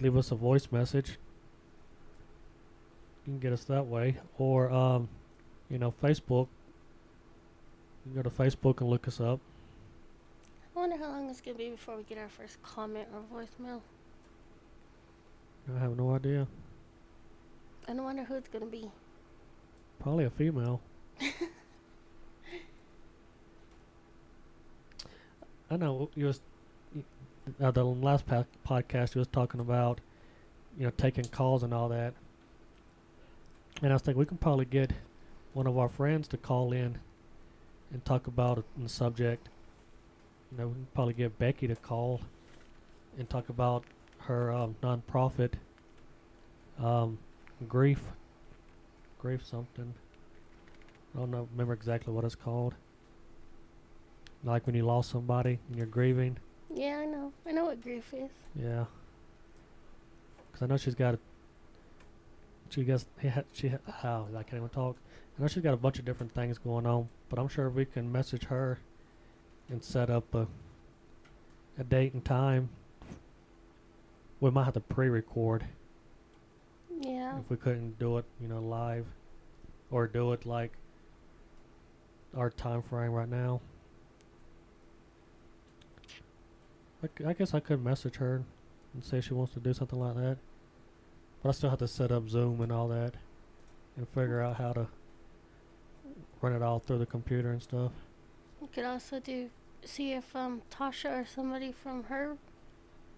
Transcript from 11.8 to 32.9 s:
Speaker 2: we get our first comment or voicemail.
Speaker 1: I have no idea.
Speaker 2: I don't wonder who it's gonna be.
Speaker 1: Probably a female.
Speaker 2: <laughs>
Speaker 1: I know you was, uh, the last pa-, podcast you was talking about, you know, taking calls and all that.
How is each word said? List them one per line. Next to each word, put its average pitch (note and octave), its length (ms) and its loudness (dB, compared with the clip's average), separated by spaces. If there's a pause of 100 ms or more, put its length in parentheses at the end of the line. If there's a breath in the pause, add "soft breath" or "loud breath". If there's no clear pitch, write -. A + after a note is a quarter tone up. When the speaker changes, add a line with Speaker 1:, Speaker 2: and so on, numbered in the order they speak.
Speaker 2:
we G#3+ 80 -10
get G#3+ 140 -12
our G#3+ 120 -12
first - 320 -20
comment G#3+ 520 -10
or G#3 80 -12 (120)
voicemail. A#3+ 480 -12 (1900)
Speaker 1:
I B2+ 60 -4
have B2 160 0
no B2+ 200 2
idea. C3+ 320 0 (1400)
Speaker 2:
I A#3+ 60 -6
don't C4 100 -6
wonder C4+ 200 -6
who C4 120 -6
it's C4 140 -8
gonna A3 160 -8
be. A3 260 -10 (1080)
Speaker 1:
Probably D3 260 2
a A#2+ 40 0
female. B2 560 0
Speaker 2:
<laughs> - 60 -20 (4000 loud breath)
Speaker 1:
I E3 60 2
know D3 380 0
you C#3+ 100 0
was, C#3 160 0 (1200)
uh, C3 100 6
the B2 120 6
last B2+ 420 4
pa-, A#2+ 200 2 (220)
podcast B2 460 2
you B2+ 60 2
was B2 80 2
talking B2 320 0
about, A#2+ 420 2 (760 loud breath)
you C3 80 -2
know, A#2+ 120 0
taking C3 280 2
calls C3 380 2
and A#2+ 100 -2
all A#2 160 0
that. A#2 240 0 (1700 loud breath)